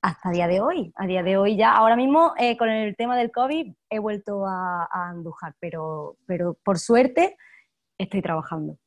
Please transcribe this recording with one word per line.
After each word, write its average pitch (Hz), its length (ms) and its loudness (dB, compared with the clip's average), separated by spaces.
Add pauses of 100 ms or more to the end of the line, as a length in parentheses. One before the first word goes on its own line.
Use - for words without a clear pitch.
Hasta 185 300 -2
día 175 160 0
de 180 140 2
hoy. 247 360 -2
A 196 100 -6
día 185 160 0
de 185 140 0
hoy 202 200 4
ya, 208 200 4
ahora 220 200 6
mismo, 277 420 4
eh, 240 180 2
con 233 120 0
el 220 280 -2
tema 240 200 -2
del 233 160 -2
covid, 262 420 -2 (160)
he 214 80 -4
vuelto 208 480 -6
a, 185 440 -4
a 180 180 -6
Andújar, 165 500 -12
pero, 156 580 -10 (100)
pero 175 360 -2
por 196 160 2
suerte 254 580 4 (640)
estoy 196 240 -4
trabajando. 156 640 -6